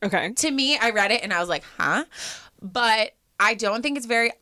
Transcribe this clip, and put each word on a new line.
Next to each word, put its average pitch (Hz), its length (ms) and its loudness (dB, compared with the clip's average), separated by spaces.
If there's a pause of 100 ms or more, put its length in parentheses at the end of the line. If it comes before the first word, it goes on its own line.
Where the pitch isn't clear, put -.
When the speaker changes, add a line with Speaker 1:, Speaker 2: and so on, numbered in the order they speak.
Speaker 1:
Okay. 190 300 0
Speaker 2:
To 302 180 0
me, 269 280 0
I 226 120 2
read 202 200 2
it 233 120 0
and 196 100 -4
I 175 80 0
was 175 80 -2
like, 156 160 -4 (140)
"Huh?" 175 260 0 (580)
But 220 500 0 (260)
I 214 160 4
don't 214 280 -2
think 285 160 -2
it's 240 80 -10
very 233 240 2 (120)